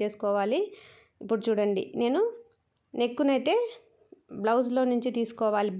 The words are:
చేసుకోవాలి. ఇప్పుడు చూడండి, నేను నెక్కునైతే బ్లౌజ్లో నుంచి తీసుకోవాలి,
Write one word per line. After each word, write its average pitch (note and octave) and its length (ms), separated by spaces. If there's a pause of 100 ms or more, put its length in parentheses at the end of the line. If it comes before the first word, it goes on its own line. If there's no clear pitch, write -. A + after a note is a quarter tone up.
చేసుకోవాలి. G#3 580 (640)
ఇప్పుడు G#3+ 260
చూడండి, G#3 360 (180)
నేను C4+ 200 (800)
నెక్కునైతే C4+ 520 (880)
బ్లౌజ్లో B3 480
నుంచి A#3+ 260
తీసుకోవాలి, G#3+ 640